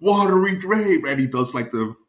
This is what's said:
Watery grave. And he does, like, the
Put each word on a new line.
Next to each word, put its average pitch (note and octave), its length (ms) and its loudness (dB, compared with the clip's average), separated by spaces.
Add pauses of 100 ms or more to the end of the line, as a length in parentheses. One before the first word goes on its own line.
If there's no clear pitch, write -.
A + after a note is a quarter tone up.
Watery F#3+ 560 2
grave. F#3 480 0
And C#3 160 -2
he C3+ 60 2
does, B2+ 280 -4
like, A#2 160 -6
the A2+ 240 -4 (140)